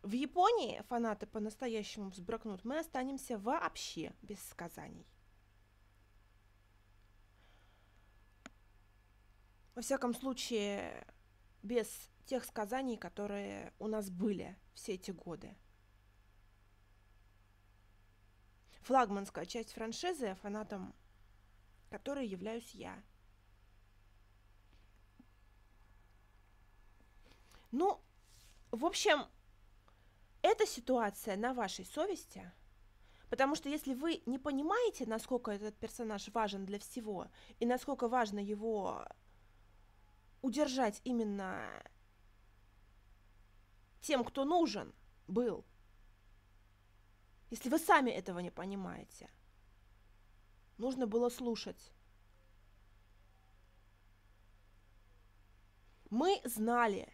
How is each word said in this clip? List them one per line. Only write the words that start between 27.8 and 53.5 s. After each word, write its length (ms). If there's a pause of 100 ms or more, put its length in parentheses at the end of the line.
в 140
общем, 400 (1160)
эта 240
ситуация 680
на 180
вашей 320
совести, 680 (800)
потому 240
что 160
если 240
вы 320
не 120
понимаете, 680
насколько 440
этот 280
персонаж 500
важен 380
для 120
всего 500 (300)
и 60
насколько 440
важно 300
его 680 (1400)
удержать 640
именно 800 (2250)
тем, 220
кто 200
нужен 500 (320)
был, 380 (1800)
если 220
вы 80
сами 320
этого 300
не 100
понимаете, 800 (1500)
нужно 300
было 240
слушать. 640 (4000)